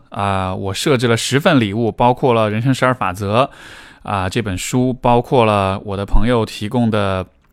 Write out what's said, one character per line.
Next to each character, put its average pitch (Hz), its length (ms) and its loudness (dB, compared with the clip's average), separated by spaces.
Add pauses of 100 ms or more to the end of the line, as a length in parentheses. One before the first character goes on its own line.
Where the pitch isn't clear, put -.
(100)
啊， 95 440 -4
我 98 180 -6
设 139 240 0
置 120 120 0
了 117 80 2
十 123 240 0
份 165 180 4
礼 107 140 0
物， 110 180 -2
包 123 240 2
括 131 180 0
了 113 160 2
《人 107 140 -4
生 135 100 2
十 127 140 -2
二 127 80 2
法 95 180 -4
则》， 104 380 0 (580)
啊， 98 200 -4
这 117 120 -4
本 101 160 -4
书， 127 360 -2
包 120 280 2
括 123 240 2
了 101 360 0
我 98 160 -8
的 98 100 -4
朋 - 220 4
友 117 180 0
提 - 220 -8
供 120 200 0
的， 98 380 -2 (260)